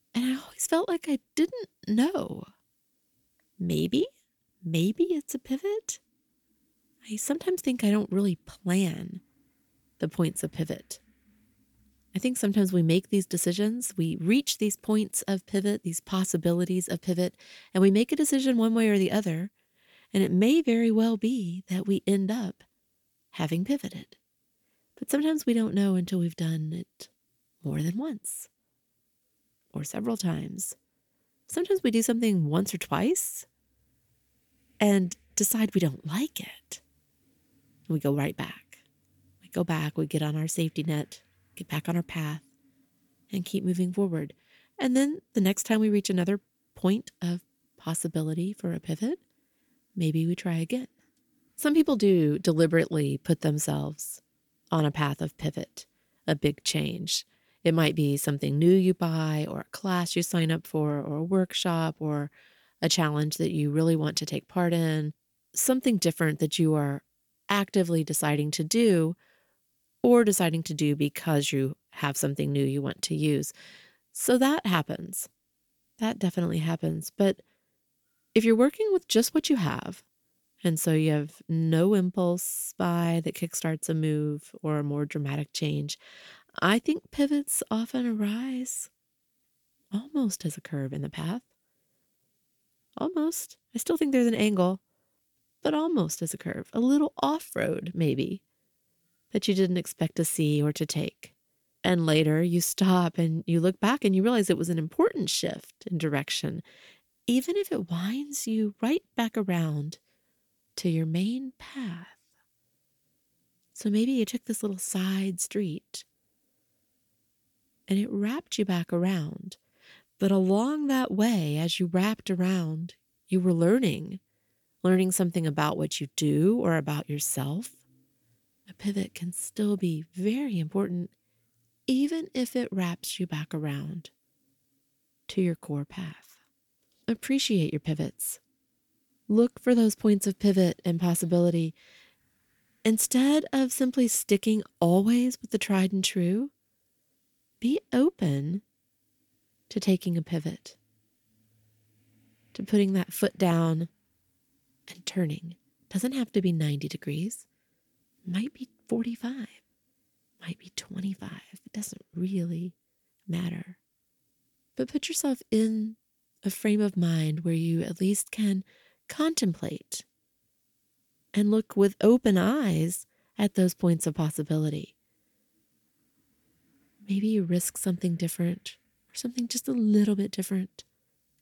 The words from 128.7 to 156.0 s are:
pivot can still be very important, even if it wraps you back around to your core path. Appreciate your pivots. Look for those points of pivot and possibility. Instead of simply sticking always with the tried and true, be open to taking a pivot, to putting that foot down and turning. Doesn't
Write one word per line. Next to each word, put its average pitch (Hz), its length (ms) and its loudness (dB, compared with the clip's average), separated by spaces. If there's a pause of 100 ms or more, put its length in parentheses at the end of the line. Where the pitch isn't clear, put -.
pivot 196 400 -4
can 175 200 -8
still 208 420 -2
be 165 300 -2 (100)
very 214 420 -2
important, 175 520 -2 (760)
even 294 480 0
if 254 220 -4
it 247 160 -2
wraps 180 480 -4
you 180 80 -4
back 156 260 -8
around 151 580 -6 (1160)
to - 140 -2
your 175 140 0
core 143 280 -6
path. - 640 -16 (600)
Appreciate 226 680 0
your 147 80 -2
pivots. - 580 -4 (880)
Look 226 320 4
for 247 160 4
those 226 200 4
points 208 300 2
of 196 140 -2
pivot 190 460 4
and 165 160 0
possibility. 170 720 2 (1120)
Instead 262 640 4
of 269 220 0
simply 254 340 2
sticking 214 560 0 (160)
always 220 640 4
with - 100 -16
the 220 60 0
tried 190 340 2
and 190 120 0
true, 196 480 0 (1080)
be 254 220 0 (100)
open 175 680 2 (1080)
to - 100 -6
taking 185 380 0
a 165 40 -2
pivot, 160 540 -8 (1800)
to 202 100 -8
putting 196 300 2
that 185 180 -2
foot - 260 -2
down 165 500 2 (1000)
and - 160 -20
turning. 170 500 -4 (340)
Doesn't 233 220 -2